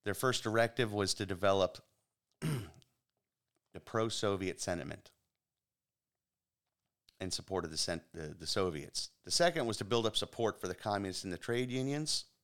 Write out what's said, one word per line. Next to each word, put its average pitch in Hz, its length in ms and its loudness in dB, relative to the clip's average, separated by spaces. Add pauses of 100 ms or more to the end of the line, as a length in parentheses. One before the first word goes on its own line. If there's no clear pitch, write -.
Their 101 100 -2
first 127 300 0
directive 113 500 2
was 101 220 2
to 104 100 -2
develop 98 540 4 (320)
<clears throat> - 300 -20
the - 1400 -10
pro-Soviet 101 760 -2
sentiment 78 480 -6 (2000)
in 92 120 -6
support 92 340 0
of 78 60 -6
the, 78 60 -4
sen-, 85 240 2 (120)
the, 80 260 -6
the 85 60 -10
Soviets. 82 640 0 (140)
The - 80 -6
second 170 340 4
was 110 120 0
to 113 60 -6
build 113 220 2
up 107 100 0
support - 460 0
for 95 60 -4
the 90 80 -2
communists 101 480 -2
and 92 100 -4
the 85 60 -6
trade 123 320 -2
unions 139 540 -2 (180)